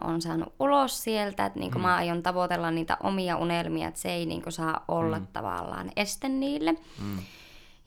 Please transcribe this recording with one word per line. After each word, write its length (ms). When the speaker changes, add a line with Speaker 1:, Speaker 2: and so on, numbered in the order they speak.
Speaker 1:
on 180
saanut 380
ulos 440
sieltä, 420
että 140
niinku 180
Speaker 2:
Mm. 40
Speaker 1:
mä 140
aion 280
tavoitella 480
niitä 320
omia 340
unelmia, 500
että 120
se 120
ei 140
niinku 260
saa 360
olla 320
Speaker 2:
Mm. 140
Speaker 1:
tavallaan 640
este 340
niille. 460
Speaker 2:
Mm. 160